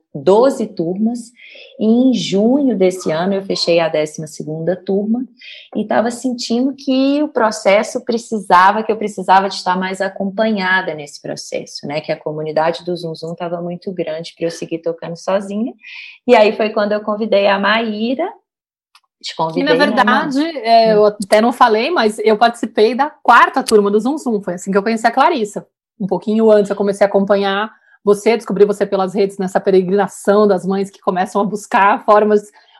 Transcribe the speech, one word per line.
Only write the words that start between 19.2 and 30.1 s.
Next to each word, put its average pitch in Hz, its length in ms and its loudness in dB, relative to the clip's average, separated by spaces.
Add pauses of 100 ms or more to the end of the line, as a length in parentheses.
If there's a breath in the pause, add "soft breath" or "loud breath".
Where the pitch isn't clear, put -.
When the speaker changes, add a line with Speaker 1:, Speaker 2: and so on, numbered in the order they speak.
Speaker 1:
te - 80 -10
Speaker 2:
Que, - 60 -16
Speaker 1:
convidei, 165 260 -2
Speaker 2:
na 285 120 2 (100)
Speaker 1:
né, 254 180 -2
Má? 262 220 0
Speaker 2:
verdade, 302 320 -4
é, 226 360 4
eu 208 100 4
Speaker 1:
Hum. - 20 6
Speaker 2:
até 208 340 2
não 240 140 2
falei, 240 360 2
mas 240 300 -2
eu 214 180 2
participei 233 560 0
da 277 160 -2
quarta 269 540 4
turma 208 260 4
do 208 100 2
Zum 262 180 -2
Zum, 220 240 -4
foi 180 140 -8
assim 196 180 -8
que 202 40 4
eu 196 60 2
conheci 226 240 -2
a 226 40 2
Clarissa. 254 540 0 (320)
Um 202 80 -6
pouquinho 214 460 2
antes 208 180 4
eu 202 60 -2
comecei 202 300 0
a - 20 2
acompanhar 196 720 0 (240 soft breath)
você, 202 320 2
descobri 208 300 2
você 202 180 -2
pelas 190 300 -2
redes 196 240 -2
nessa 190 220 -2
peregrinação 196 880 2